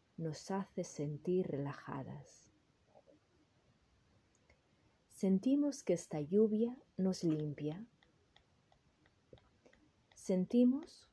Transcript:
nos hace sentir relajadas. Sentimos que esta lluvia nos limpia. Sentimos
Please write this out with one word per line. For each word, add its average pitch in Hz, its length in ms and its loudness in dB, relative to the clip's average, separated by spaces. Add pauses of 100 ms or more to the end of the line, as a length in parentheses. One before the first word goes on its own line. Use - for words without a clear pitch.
(180)
nos 160 340 -8
hace 190 320 -6
sentir 170 640 -4
relajadas. 139 1040 -10 (2500)
Sentimos 269 720 2
que - 120 2
esta 165 280 -2
lluvia 214 560 2 (180)
nos 185 280 0
limpia. 151 600 -2 (2250)
Sentimos 247 960 2